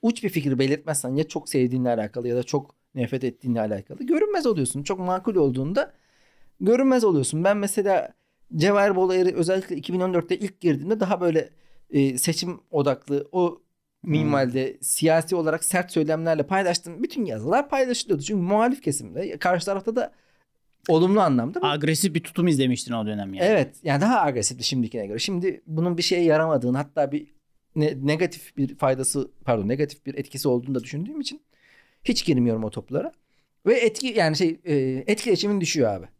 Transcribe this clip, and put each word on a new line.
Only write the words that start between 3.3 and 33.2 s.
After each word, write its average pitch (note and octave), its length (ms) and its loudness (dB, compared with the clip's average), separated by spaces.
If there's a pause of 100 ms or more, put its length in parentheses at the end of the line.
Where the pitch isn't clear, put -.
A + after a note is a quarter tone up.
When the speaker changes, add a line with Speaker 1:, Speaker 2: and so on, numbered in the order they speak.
Speaker 1:
alakalı G#2+ 420 -6
görünmez F4 420 0
oluyorsun. C#3+ 380 -2
Çok F#3 160 -4
makul F#3 360 -2
olduğunda D3+ 580 0 (680)
görünmez B3 440 4
oluyorsun. D#3+ 400 2
Ben G3+ 140 4
mesela G3 560 0 (420)
Cevher G3 400 4
Bolayır'ı F#3 400 4
özellikle F#3 400 -2
iki D3+ 180 -8
bin F#3 60 0
on F#3 140 0
dörtte F3 240 0
ilk G3+ 240 -8
girdiğimde E3+ 380 0
daha F#3 220 0
böyle, D#3+ 280 2 (400)
e, C3+ 280 2
seçim E3+ 420 -2 (120)
odaklı, C#3+ 600 0
o F3 280 0 (440)
minvalde C3+ 720 0
Speaker 2:
Hmm. - 80 -18
Speaker 1:
siyasi D#3+ 540 2
olarak D#3+ 280 0
sert F3+ 280 -2
söylemlerle D#3+ 520 0
paylaştığım F3 600 -2
bütün C4+ 220 -4
yazılar D#3 440 -2
paylaşılıyordu. A#3+ 540 -2
Çünkü G3+ 180 -2
muhalif G#3+ 400 2
kesimde, C#3+ 580 -6
karşı F3+ 260 0
tarafta G3 300 -4
da - 180 -4 (760)
olumlu F#3 340 4
anlamda C#3 400 0
bir - 60 -2
Speaker 2:
Agresif D3+ 480 0
bir E3 80 -2
tutum F3 240 0
izlemiştin B2+ 460 2
o A2 120 -2
dönem G#2 280 -6
yani. F3 140 0
Speaker 1:
Evet. F#3+ 360 2
Yani C#3+ 180 0
daha A3 200 4
agresifti B2 420 -2
şimdikine A#2 440 -2
göre. G#2+ 120 -6
Şimdi F3+ 480 -4
bunun E3 300 -2
bir F3 60 -2
şeye F3 200 2
yaramadığını, D3+ 540 2
hatta C#3+ 340 -2
bir D3+ 160 -6 (480)
ne-, C#3+ 320 0
negatif E3 500 -2
bir C3+ 200 -2
faydası, C3+ 540 0 (140)
pardon, G#2+ 220 2
negatif C#3+ 380 -2
bir C#3 100 -8
etkisi C3+ 320 -6
olduğunu B2+ 280 0
da D#3+ 80 -4
düşündüğüm A3+ 380 -8
için - 200 -10 (640)
hiç - 220 0
girmiyorum A#2+ 380 2
o G#2+ 60 -6
toplara. D#3 420 -6 (540)